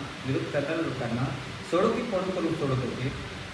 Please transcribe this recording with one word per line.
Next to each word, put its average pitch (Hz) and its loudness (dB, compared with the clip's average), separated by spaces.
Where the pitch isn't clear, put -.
विरोध 139 2
करणाऱ्या 151 0
लोकांना 127 0
सडोकी 226 6
पडून 190 0
पडून 170 0
सोडत 131 2
होते. - -4